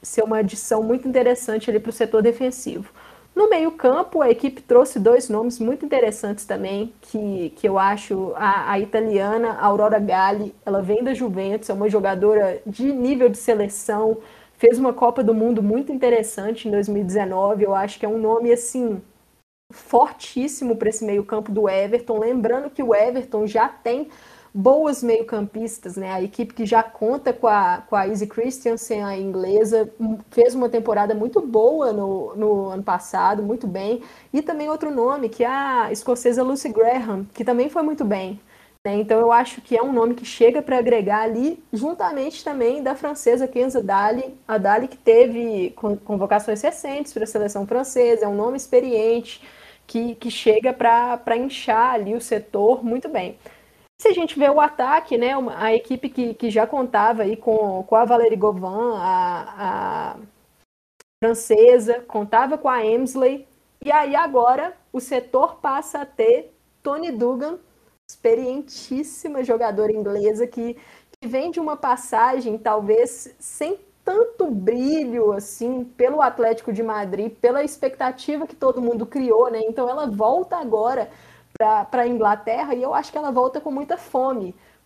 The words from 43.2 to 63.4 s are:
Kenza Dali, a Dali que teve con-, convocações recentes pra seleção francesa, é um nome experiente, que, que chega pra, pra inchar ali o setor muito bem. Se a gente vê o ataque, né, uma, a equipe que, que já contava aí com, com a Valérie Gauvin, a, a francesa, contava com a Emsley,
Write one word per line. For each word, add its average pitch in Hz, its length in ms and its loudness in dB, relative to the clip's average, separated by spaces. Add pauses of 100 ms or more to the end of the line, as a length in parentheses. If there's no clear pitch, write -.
Kenza 247 360 -2
Dali, 208 640 0
a 220 120 -2
Dali 208 300 2
que - 80 -16
teve 226 800 4
con-, 208 200 -2
convocações 208 680 -2
recentes 294 500 -4
pra 220 140 -4
seleção 202 400 -4
francesa, 240 580 2
é 208 40 0
um 202 80 -2
nome 240 200 -2
experiente, 240 840 0 (440)
que, 233 300 -6
que 233 140 -8
chega 220 400 2
pra, 240 460 2
pra 233 180 -4
inchar 247 600 0
ali 208 200 -2
o 240 60 -4
setor 220 640 0
muito 247 240 -4
bem. 190 300 -6 (600)
Se 440 100 2
a 392 40 6
gente 330 260 -2
vê 285 100 4
o 294 120 4
ataque, 294 560 0
né, 240 180 0
uma, 233 260 -6
a 220 140 2
equipe 254 360 -4
que, 233 240 -4
que 233 160 -4
já 214 160 2
contava 226 560 0
aí 208 140 -2
com, 208 460 0
com 220 140 2
a 233 80 6
Valérie 233 320 4
Gauvin, 202 600 -2
a, 185 1200 -4
a - 20 -16 (1080)
francesa, 233 840 6
contava 233 520 0
com 294 100 -2
a 247 160 0
Emsley, 262 640 0 (340)